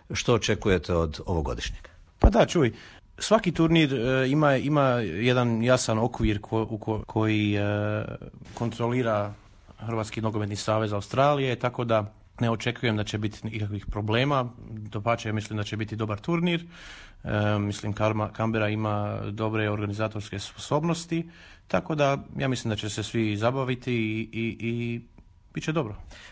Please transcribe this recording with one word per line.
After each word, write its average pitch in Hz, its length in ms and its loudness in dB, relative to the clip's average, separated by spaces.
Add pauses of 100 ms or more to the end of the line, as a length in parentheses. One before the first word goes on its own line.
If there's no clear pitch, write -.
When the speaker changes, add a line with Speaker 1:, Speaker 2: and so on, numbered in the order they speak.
(100)
Speaker 1:
Što 120 240 2
očekujete 98 600 2
od 82 320 0
ovogodišnjeg? 71 640 -4 (300)
Speaker 2:
Pa 208 120 8
da, 208 160 6
čuj, 131 260 4 (460)
svaki 208 340 4
turnir, 160 420 4
e, 131 340 2
ima, 143 280 4
ima 139 320 4 (140)
jedan 113 600 2
jasan 120 360 4
okvir 110 420 2
ko-, 110 300 -2
u 110 80 -4
ko-, 107 280 -4
koji, 107 480 2
e, 104 500 0 (500)
kontrolira 117 800 -2 (440)
Hrvatski 110 420 -4
nogometni 107 360 -2
savez 110 360 0
Australije, 131 640 2
tako 123 280 -4
da 110 300 2 (260)
ne 117 100 2
očekujem 117 460 -2
da 104 80 -2
će 107 140 -4
biti 107 300 -6
ikakvih 104 380 -6
problema. 120 640 0 (200)
Dapače, 110 600 -2
mislim 107 240 -4
da 104 80 -2
će 107 120 -6
biti 107 200 -6
dobar 107 220 -4
turnir. 170 480 0 (580)
E, 104 340 2
mislim, 104 340 -2
Karma-, 107 440 0
Canberra 110 320 0
ima 107 520 -2 (100)
dobre 107 400 -2
organizatorske 104 680 -4
sposobnosti, 165 920 -4 (380)
tako 175 260 0
da 139 240 2 (180)
ja 135 120 0
mislim 120 220 -2
da 104 60 0
će 107 140 -6
se 107 120 -4
svi 107 340 0
zabaviti 123 560 -2
i, 110 400 -2
i, 110 280 -4
i 117 400 -4 (540)
bit 160 100 -8
će 160 80 -2
dobro. 117 240 -4 (360)